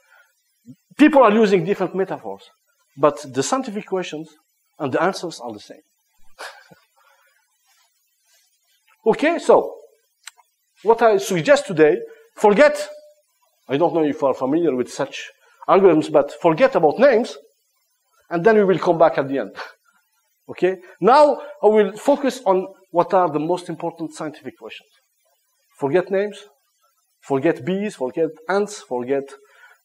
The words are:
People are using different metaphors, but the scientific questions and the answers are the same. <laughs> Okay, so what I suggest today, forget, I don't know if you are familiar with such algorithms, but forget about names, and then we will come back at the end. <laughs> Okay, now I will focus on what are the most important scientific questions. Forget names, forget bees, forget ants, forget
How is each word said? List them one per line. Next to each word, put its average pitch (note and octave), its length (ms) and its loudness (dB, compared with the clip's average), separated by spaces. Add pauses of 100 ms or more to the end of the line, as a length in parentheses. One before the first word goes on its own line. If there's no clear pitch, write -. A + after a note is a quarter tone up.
(1000)
People D4 240 6
are G#3 100 6
using G3+ 320 2
different F#3 300 -4
metaphors, C#3+ 480 -8 (540)
but D3 360 0
the C3 100 -4
scientific A3+ 440 -6
questions F3 420 -8 (500)
and C#3 140 -6
the D3+ 100 -2
answers F3 380 -6
are A#2+ 120 -12
the G#2 80 -16
same. - 200 -20 (580)
<laughs> - 460 -20 (2250)
Okay, C#4+ 320 0
so - 360 2 (1080)
what A3 200 2
I A3 160 4
suggest F3+ 480 0
today, D#3 320 2 (380)
forget, A#3 520 2 (800)
I C3+ 80 -4
don't D#3+ 160 0
know E3 100 -2
if C#3+ 200 -2
you C#3 60 0
are B2+ 60 0
familiar C#3+ 400 -2
with B2 160 -6
such - 400 -10 (380)
algorithms, D#3 420 4
but D3 300 0
forget E3+ 340 2
about D#3 240 0
names, B3 380 2 (920)
and E3+ 120 -4
then A3 140 4
we G#3 80 4
will F#3 140 2
come E3+ 200 0
back D#3+ 200 4
at C3+ 100 -4
the C3+ 100 -4
end. G#2+ 220 -8
<laughs> - 60 -14 (800)
Okay, F3+ 300 -2 (240)
now A#3 400 4 (220)
I G#3+ 60 6
will G#3+ 280 2
focus C#4+ 480 -2
on F#3 220 0 (240)
what E3+ 240 0
are F3+ 160 2
the D3 80 -4
most E3+ 320 -4
important E3 420 -10
scientific D3 460 -14
questions. - 320 -20 (880)
Forget E3 320 -2
names, G3+ 260 -4 (840)
forget C#3 420 -2
bees, G3 300 -6
forget D3+ 340 -6 (180)
ants, G3+ 360 -6
forget B2+ 420 -6 (600)